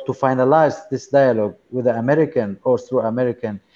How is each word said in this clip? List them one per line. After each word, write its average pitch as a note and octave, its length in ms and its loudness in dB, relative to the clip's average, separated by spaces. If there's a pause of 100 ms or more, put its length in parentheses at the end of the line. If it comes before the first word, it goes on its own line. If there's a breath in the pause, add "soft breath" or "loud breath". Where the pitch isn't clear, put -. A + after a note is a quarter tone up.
to C3+ 80 -4
finalize C3 800 0
this B2+ 160 -8
dialogue A#2+ 480 2 (160)
with B2 140 -4
the A#2+ 120 2
American B2 640 -2
or B2 140 2
through B2 240 -4
American, A2+ 580 -4 (160 soft breath)